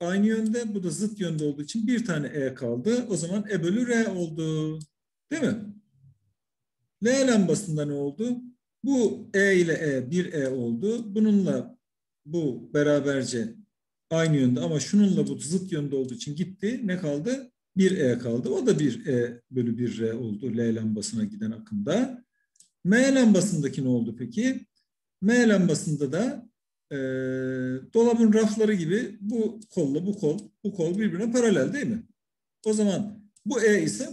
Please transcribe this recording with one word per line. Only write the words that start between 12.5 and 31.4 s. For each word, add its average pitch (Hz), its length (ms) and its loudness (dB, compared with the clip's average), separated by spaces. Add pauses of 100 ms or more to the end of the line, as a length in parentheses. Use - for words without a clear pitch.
beraberce 139 800 0 (560)
aynı 160 260 2
yönde 127 240 2
ama 160 200 -2
şununla 185 460 4
bu 135 120 -6
zıt 180 340 -4
yönde 143 240 -4
olduğu 127 180 -4
için 143 220 -10
gitti. 196 480 -4
Ne 180 140 -2
kaldı? 180 540 -4 (240)
Bir 185 220 4
E 123 200 2
kaldı. 120 300 -2
O - 180 0
da 165 120 4
bir 143 280 0
E 120 440 -2
bölü 120 280 -2
bir 113 200 -2
R 113 140 -2
oldu 113 440 -6
L 117 200 0
lambasına 110 480 -2
giden 104 260 -6
akımda. 113 760 -4 (600)
M 254 300 4
lambasındaki 180 680 4
ne 127 40 0
oldu 117 280 0
peki? 233 500 -4 (560)
M 233 260 6
lambasında 156 640 2
da, 240 380 -4 (400)
e, 147 60 -8 (960)
dolabın 233 380 6
rafları 214 420 4
gibi 180 460 -2
bu 220 400 -4 (100)
kolla 156 360 -2
bu 202 120 -4
kol, 156 200 0 (260)
bu 202 100 -2
kol 170 240 -2
birbirine 214 340 -2
paralel, 208 400 4